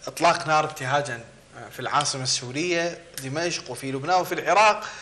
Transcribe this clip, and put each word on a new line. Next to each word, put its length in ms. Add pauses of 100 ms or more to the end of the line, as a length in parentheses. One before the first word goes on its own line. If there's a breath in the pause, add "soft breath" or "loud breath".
إطلاق 400
نار 180
ابتهاجا، 600 (320)
آه، 120
في 120
العاصمة 420
السورية 760 (240)
دمشق 480
وفي 220
لبنان 280
وفي 140
العراق 500 (180 loud breath)